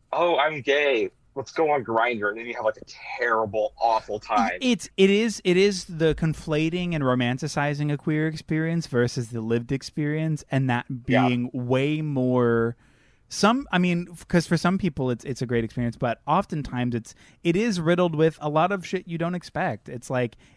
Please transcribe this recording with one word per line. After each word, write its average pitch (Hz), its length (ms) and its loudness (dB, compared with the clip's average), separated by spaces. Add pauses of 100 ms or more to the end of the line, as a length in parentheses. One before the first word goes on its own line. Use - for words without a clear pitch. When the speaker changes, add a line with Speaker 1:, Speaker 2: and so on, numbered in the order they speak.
(140)
Speaker 1:
"Oh, 165 240 2
I'm 151 240 0
gay. 135 480 2 (240)
Let's 135 200 -10
go 156 180 2
on 139 140 0
Grindr," 113 440 0
and 107 80 -6
then 117 80 -10
you 120 100 -8
have, 120 100 -8
like, 110 120 2
a - 80 -20 (320)
terrible, 110 600 0
awful 110 400 0
time. 107 400 0
Speaker 2:
It's, 247 380 0
it 190 120 6
is, 208 360 2
it 180 100 4
is 190 300 2
the 160 300 0
conflating 160 800 -2
and 147 120 0
romanticizing 143 880 0
a - 40 0
queer 156 300 0
experience 160 600 -2
versus 120 420 0
the 117 100 -6
lived 117 320 0
experience, 151 800 -4
and 135 180 2
that 120 160 0 (220)
Speaker 1:
Yeah. 127 220 4
Speaker 2:
being 123 240 0
way 131 480 0
more. 123 760 2 (540)
Some, 240 420 2
I 185 60 2
mean, 175 340 2
f-, - 160 -18
'cause 170 180 2
for 170 120 0
some 180 200 2
people 131 320 -2
it's, 120 140 -4
it's 135 180 -8
a 131 40 -2
great 117 180 0
experience, 117 320 -4
but 117 320 -2
oftentimes 139 640 -2
it's, 113 220 -6 (300)
it 170 100 4
is 208 240 0
riddled 175 340 2
with 156 280 2
a 151 80 -4
lot 160 240 2
of 185 120 -6
shit 185 220 -6
you 170 100 -6
don't 170 180 -4
expect. 160 520 -6
It's 127 220 -12
like, 127 260 -2 (220)